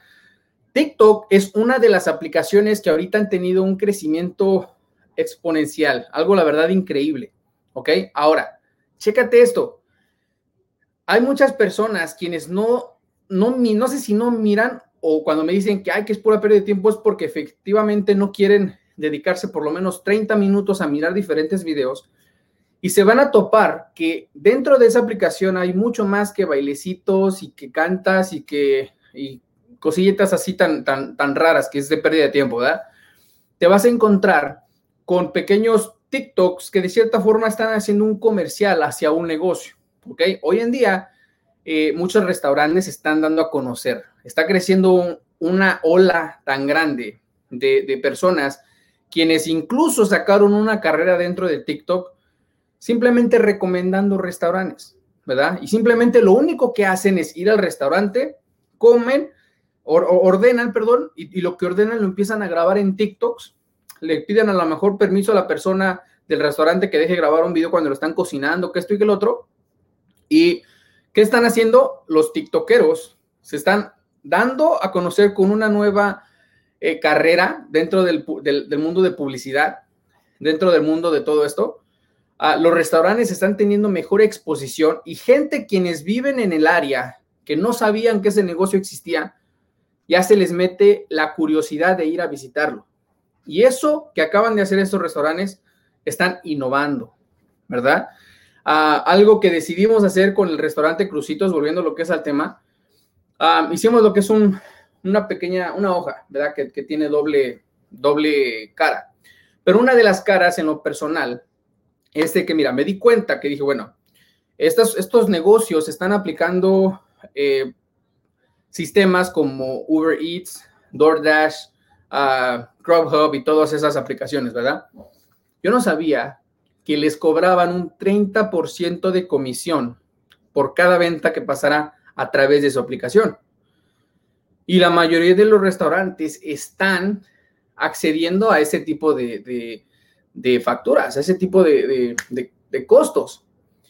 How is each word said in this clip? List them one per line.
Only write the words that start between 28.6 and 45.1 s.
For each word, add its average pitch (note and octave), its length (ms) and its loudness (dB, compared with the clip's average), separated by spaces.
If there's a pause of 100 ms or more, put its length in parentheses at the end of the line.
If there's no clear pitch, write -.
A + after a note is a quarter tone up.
y C3+ 280 -14 (400)
cosillitas F#3+ 520 2
así F#3 220 -4
tan, D#3 300 0
tan, C3+ 320 -4
tan C#3 180 -2
raras D#3+ 340 2
que C#3+ 100 -8
es C#3 100 -6
de D#3 100 0
pérdida D#3 260 2
de C3+ 60 2
tiempo, B2+ 280 0
¿verdad? D3 240 -2 (760)
Te F3 80 4
vas G3 180 6
a A#3+ 40 6
encontrar G3 760 2 (400)
con F3+ 280 -2
pequeños G#3 600 0 (160)
TikToks - 600 -2
que G3 100 0
de F3+ 80 -2
cierta A3 320 0
forma A3 280 2
están A3 260 -4
haciendo G#3 300 0
un G#3+ 140 0
comercial G3 640 0
hacia D3 280 -2
un E3+ 160 -2
negocio, D#3+ 500 -6 (320)
¿ok? - 140 -6 (200)
Hoy F#3 180 0
en A#3 100 -2
día, G3 400 -2 (540)
eh, D#3 300 -2
muchos F#3 300 0
restaurantes D#3 600 0
se F#3+ 60 -10
están D#3 300 -2
dando D#3+ 220 0
a D#3+ 80 -6
conocer. B2+ 540 -6 (200)
Está D#3+ 220 -4
creciendo F#3 460 2
un, F3 260 0 (200)